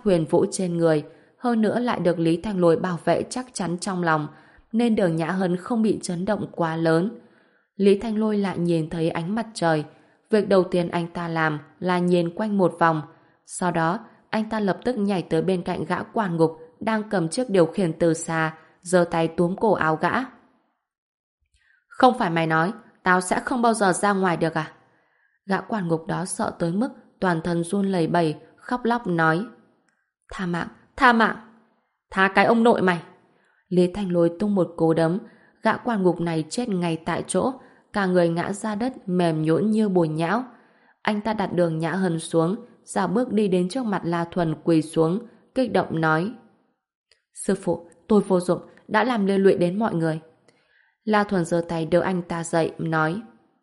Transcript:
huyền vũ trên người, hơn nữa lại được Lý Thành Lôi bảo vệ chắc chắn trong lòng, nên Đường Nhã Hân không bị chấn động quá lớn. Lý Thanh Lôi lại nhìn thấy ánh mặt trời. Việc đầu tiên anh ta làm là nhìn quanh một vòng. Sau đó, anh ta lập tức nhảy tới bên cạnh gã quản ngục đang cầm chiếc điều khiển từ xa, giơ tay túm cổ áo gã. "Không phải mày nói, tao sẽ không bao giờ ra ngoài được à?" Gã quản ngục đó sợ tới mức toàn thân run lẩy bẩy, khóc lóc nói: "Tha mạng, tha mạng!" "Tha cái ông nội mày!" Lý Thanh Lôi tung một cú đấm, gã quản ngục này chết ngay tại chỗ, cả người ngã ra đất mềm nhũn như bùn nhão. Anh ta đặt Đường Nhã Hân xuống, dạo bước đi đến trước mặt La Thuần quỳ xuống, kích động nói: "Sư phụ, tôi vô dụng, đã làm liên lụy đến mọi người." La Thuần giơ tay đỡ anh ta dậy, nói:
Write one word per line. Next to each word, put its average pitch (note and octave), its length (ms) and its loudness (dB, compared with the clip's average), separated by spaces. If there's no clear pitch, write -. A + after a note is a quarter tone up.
huyền F3 220 2
vũ E3+ 260 2
trên F3 260 -4
người, D#3+ 260 2
hơn A#3 240 0
nữa G#3+ 180 0
lại B3 200 -2
được F3 200 0
Lý E3 180 2
Thành G3 220 -4
Lôi E3+ 180 6
bảo F3+ 280 -4
vệ - 240 2
chắc B3+ 240 -10
chắn F3 260 -6
trong F#3 240 -6
lòng, D#3 240 0
nên A3+ 240 2
Đường F3 200 2
Nhã D#3+ 160 -2
Hân F#3 260 0
không A3+ 240 -4
bị G#3+ 200 0
chấn F3+ 240 -6
động G3 260 -4
quá D#3+ 240 -4
lớn. E3 440 0
Lý G3+ 240 4
Thanh A3 180 -4
Lôi G#3+ 200 0
lại G3 200 -2
nhìn E3 320 0
thấy E3 200 -2
ánh E3+ 260 -4
mặt A3+ 180 -4
trời. D#3+ 300 0
Việc G#3 200 2
đầu F#3+ 140 6
tiên F3 260 -2
anh E3+ 180 -4
ta E3+ 200 -8
làm D#3+ 320 -2
là F3+ 200 0
nhìn F3 360 2
quanh G#3 220 -2
một E3+ 220 4
vòng. D#3+ 220 2
Sau - 260 -4
đó, E3+ 280 0
anh G#3+ 200 -4
ta A3 100 -4
lập F#3+ 260 0
tức B3+ 120 -2
nhảy G3+ 240 0
tới D#3+ 200 0
bên F3 220 0
cạnh F3 220 -6
gã F3 180 -4
quản F#3+ 320 -4
ngục D#3+ 220 2
đang G#3+ 300 -4
cầm E3+ 200 0
chiếc B3+ 200 -4
điều F#3 160 6
khiển E3 340 0
từ E3 140 4
xa, D#3+ 440 -4
giơ F3 300 4
tay E3 160 0
túm F3 280 0
cổ G#3 180 2
áo D#3 220 2
gã. D#3+ 160 -2
"Không B3 320 2
phải G3+ 100 0
mày E3 180 0
nói, E3 260 0
tao F3+ 180 4
sẽ - 180 -2
không B3+ 220 -4
bao A#3 120 4
giờ G3+ 200 2
ra G3+ 200 0
ngoài F#3+ 240 0
được D#3+ 160 -2
à?" D#3 180 -6
Gã F#3+ 160 -4
quản G3 260 -6
ngục E3 200 -2
đó E3 180 -4
sợ - 340 -6
tới E3+ 120 -2
mức A3 180 -2
toàn F3 220 0
thân E3+ 220 -2
run G3+ 220 -2
lẩy F3+ 220 0
bẩy, D#3+ 280 0
khóc B3 300 -6
lóc A#3 220 -2
nói: E3 380 0
"Tha F#3+ 140 -8
mạng, F3 220 -4
tha B3 160 6
mạng!" A3+ 240 2
"Tha F#3+ 240 2
cái G3 100 6
ông A#3 180 4
nội A#3 180 6
mày!" F3 200 2
Lý F3+ 260 2
Thanh G3+ 180 -4
Lôi E3+ 280 4
tung G#3 160 0
một E3+ 220 0
cú D#3+ 160 4
đấm, E3 260 2
gã A3 140 0
quản A3 260 -2
ngục E3+ 180 2
này D#3+ 280 -2
chết A#3+ 200 -6
ngay F3 360 -2
tại E3+ 220 -4
chỗ, F#3 240 0
cả G3+ 120 -2
người F3+ 240 4
ngã E3+ 240 -4
ra G#3+ 220 -6
đất A#3+ 180 -4
mềm E3+ 320 2
nhũn D#3+ 300 2
như G#3+ 180 2
bùn E3 260 2
nhão. E3+ 280 -2
Anh G#3 200 -2
ta A3 120 -4
đặt G3 200 -4
Đường E3 260 0
Nhã D#3+ 120 -2
Hân F3 280 -2
xuống, E3 360 0
dạo G3 240 -4
bước A3 240 -2
đi G#3 160 2
đến F3+ 220 0
trước C4 160 -6
mặt G3 200 -2
La E3+ 200 -2
Thuần E3 380 -2
quỳ E3 180 4
xuống, D#3+ 460 0
kích A#3+ 180 -2
động E3 280 0
nói: D#3+ 320 0
"Sư - 220 -2
phụ, F3 320 -4
tôi G#3 140 6
vô F#3+ 180 2
dụng, F3 200 0
đã G#3+ 160 2
làm A3+ 220 0
liên G3 180 2
lụy F#3+ 140 6
đến F3+ 220 0
mọi A3 140 -2
người." D#3+ 280 -2
La G#3 180 2
Thuần G3 220 -2
giơ E3+ 240 -2
tay E3 160 -4
đỡ E3+ 140 2
anh F3 220 -2
ta E3+ 220 -8
dậy, E3 340 0
nói: D#3+ 440 -2